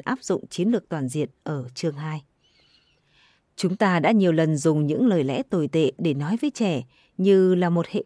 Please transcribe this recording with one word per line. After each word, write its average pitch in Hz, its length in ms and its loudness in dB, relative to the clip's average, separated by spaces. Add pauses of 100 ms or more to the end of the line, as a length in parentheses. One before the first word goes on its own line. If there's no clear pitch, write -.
áp 254 180 -4
dụng - 240 -4
chiến 180 220 -2
lược 233 200 0
toàn 143 200 -4
diện 147 200 -4 (140)
ở 135 320 -8
chương 151 220 -4
hai. 156 280 -10 (1300)
Chúng 185 200 -4
ta 180 240 2
đã 165 120 2
nhiều 190 200 4
lần 160 240 2
dùng 151 300 2
những 156 200 0
lời 175 180 2
lẽ 135 180 -2
tồi 156 260 -2
tệ 156 300 2
để 160 160 0
nói 147 260 -4
với 294 140 -2
trẻ 170 280 -2 (340)
như 190 380 4
là 180 160 2
một 170 160 0
hệ - 200 -6